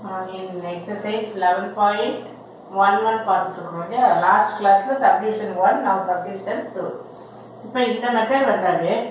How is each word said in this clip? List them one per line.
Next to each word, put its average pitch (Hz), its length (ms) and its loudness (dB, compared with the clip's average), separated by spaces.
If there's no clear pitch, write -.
uh, 185 300 -8
in 190 140 -10
exercise 208 680 -6
eleven 185 320 0
point 208 360 0
one 202 140 6
one 220 180 0
பார்த்துட்டு 180 320 0
இருக்கிறோம் 170 260 -10
இல்லையா? 240 220 2
last - 360 4
கிளாஸ்ல 196 440 4
subdivision 214 480 2
one, - 120 4
now 190 80 2
subdivision 190 500 -4
two. 175 140 -6
இப்ப 233 120 -6
இந்த 226 160 -2
மெத்தட் 254 340 2
வந்தாவே 185 440 2